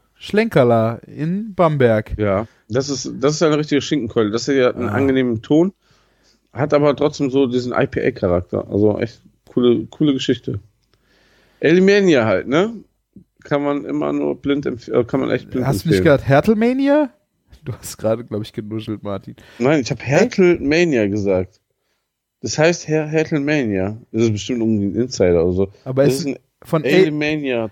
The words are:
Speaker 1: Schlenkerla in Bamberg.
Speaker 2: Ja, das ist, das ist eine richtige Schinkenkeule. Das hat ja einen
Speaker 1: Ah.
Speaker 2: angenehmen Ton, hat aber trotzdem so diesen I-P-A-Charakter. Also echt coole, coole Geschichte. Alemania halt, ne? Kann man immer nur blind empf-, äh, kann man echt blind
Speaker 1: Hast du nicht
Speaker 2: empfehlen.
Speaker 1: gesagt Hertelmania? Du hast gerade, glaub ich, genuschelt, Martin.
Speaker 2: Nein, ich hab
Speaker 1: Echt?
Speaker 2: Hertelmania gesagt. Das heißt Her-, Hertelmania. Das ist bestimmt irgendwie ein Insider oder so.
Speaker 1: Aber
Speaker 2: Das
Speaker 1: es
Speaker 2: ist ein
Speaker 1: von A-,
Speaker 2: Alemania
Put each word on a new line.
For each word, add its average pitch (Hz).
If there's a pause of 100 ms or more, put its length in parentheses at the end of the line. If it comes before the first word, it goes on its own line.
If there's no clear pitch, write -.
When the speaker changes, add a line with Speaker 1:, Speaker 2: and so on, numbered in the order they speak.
(140)
Speaker 1:
Schlenkerla 120 (100)
in 180
Bamberg. 131
Speaker 2:
Ja, 104 (220)
das 139
ist, 139 (100)
das 143
ist 151
eine 151
richtige 147
Schinkenkeule. 117
Das 117
hat 139
ja 123
einen 120
Speaker 1:
Ah. 107
Speaker 2:
angenehmen 131
Ton, 165 (800)
hat 147
aber 147
trotzdem 143
so 139
diesen 123
I-P-A-Charakter. 98
Also 104
echt - (300)
coole, 120
coole 139
Geschichte. 123 (1040)
Alemania 185
halt, 95
ne? 185 (720)
Kann 143
man 143
immer 147
nur 143
blind 143
empf-, 123
äh, 123
kann 135
man 123
echt 113
blind 127
Speaker 1:
Hast 131
du 165
nicht 160
Speaker 2:
empfehlen. 160
Speaker 1:
gesagt -
Hertelmania? 247 (540)
Du 120
hast -
gerade, 113
glaub 107
ich, -
genuschelt, 107
Martin. 98 (220)
Speaker 2:
Nein, 139
ich 117
hab -
Speaker 1:
Echt? -
Speaker 2:
Hertelmania 160
gesagt. 98 (800)
Das 113
heißt 165
Her-, 156
Hertelmania. 139 (160)
Das 113
ist 117
bestimmt 113
irgendwie 110
ein 95
Insider 90
oder 90
so. 95 (160)
Speaker 1:
Aber 131
Speaker 2:
Das 127
Speaker 1:
es 139
Speaker 2:
ist 160
ein 139 (240)
Speaker 1:
von 160
A-, 123
Speaker 2:
Alemania 151